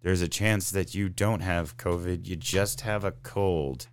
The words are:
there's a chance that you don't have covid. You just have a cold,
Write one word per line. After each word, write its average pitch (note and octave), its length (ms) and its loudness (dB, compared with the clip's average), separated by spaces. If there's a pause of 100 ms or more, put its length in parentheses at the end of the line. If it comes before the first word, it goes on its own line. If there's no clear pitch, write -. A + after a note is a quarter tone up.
there's F2+ 200 2
a E2+ 60 0
chance G#2 440 2
that F#2+ 220 -2
you G2 160 0
don't G2+ 300 0
have F2 360 -2
covid. F2 500 -2
You F#2 80 -6
just G2 460 0
have G#2 240 -2
a F#2+ 80 0
cold, D#2+ 800 0